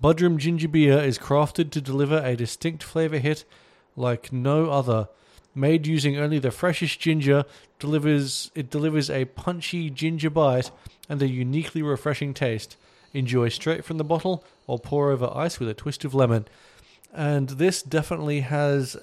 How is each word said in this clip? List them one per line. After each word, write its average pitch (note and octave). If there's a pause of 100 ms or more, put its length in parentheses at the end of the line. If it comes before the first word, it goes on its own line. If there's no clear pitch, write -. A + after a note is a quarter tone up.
Budrum E3
ginger D#3+
beer D3
is C#3
crafted D3
to D#3
deliver C#3
a B2+
distinct D3+
flavour D#3+
hit D3 (520)
like B2
no C#3+
other. B2 (480)
Made D3+
using D3
only D3
the B2+
freshest -
ginger, C#3+ (360)
delivers, D3
it C3+
delivers D3+
a C3+
punchy E3+
ginger D#3
bite C#3 (380)
and D3
a C#3
uniquely C3+
refreshing D3
taste. A#2 (360)
Enjoy B2
straight D#3
from D#3+
the D#3
bottle E3 (240)
or B2
pour C#3+
over B2+
ice D#3+
with A#2+
a G#2+
twist -
of C3
lemon." A#2 (640)
And D3
this D#3
definitely D3+
has C#3+